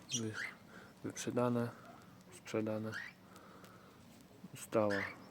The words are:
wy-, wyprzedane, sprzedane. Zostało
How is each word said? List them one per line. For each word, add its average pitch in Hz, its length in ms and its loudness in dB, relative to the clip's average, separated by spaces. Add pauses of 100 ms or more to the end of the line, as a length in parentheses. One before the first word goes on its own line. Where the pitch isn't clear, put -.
(200)
wy-, 110 140 0 (720)
wyprzedane, 120 680 4 (680)
sprzedane. 110 540 2 (1600)
Zostało 107 380 6 (380)